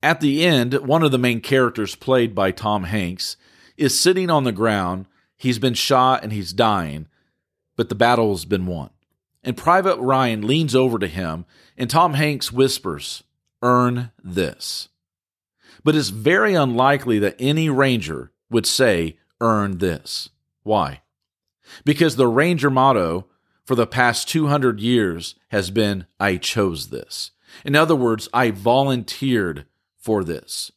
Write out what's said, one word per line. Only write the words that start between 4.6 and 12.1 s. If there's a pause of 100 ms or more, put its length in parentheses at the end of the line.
He's
been
shot,
and
he's
dying, (680)
but
the
battle's
been
won. (520)
And
Private
Ryan
leans
over
to
him, (320)
and
Tom